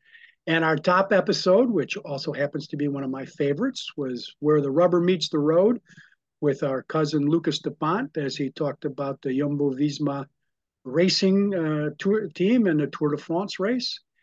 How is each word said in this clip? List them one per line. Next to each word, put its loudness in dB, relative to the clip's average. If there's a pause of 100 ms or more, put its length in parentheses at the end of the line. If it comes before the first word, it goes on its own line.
(460)
And 2
our 2
top 2
episode, 4
which -2
also -8
happens -4
to -8
be -2
one -4
of -6
my -8
favorites, -4
was -8
Where 2
the 0
Rubber 4
Meets 0
the 0
Road 4 (600)
with 0
our -2
cousin 0
Lucas 0
DuPont, -4
as -4
he -4
talked -6
about -6
the -2
Jumbo 0
Visma -2 (580)
racing, 2
uh, -2
tour 0
team 2
and 2
the 0
Tour -2
de -2
France -4
race. -4 (240)